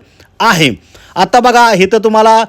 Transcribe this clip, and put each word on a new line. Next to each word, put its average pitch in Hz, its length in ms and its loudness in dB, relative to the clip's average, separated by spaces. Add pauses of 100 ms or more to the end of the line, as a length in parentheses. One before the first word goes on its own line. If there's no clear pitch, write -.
(400)
आहे. 185 300 0 (460)
आता 190 240 -2
बघा, 240 300 2
हे 190 160 0
तर 220 120 -2
तुम्हाला 220 500 0